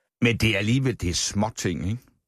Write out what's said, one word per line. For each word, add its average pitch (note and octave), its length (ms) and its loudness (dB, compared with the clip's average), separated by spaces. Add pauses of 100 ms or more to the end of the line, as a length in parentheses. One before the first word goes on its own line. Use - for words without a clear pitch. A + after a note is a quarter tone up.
(220)
Men A#2 140 4
det A2 180 2
er G2 40 0
alligevel, A#2 420 0
det F2 100 -2
er E2 40 -2
småting, G2+ 720 -2
ikke? A2+ 160 -4 (260)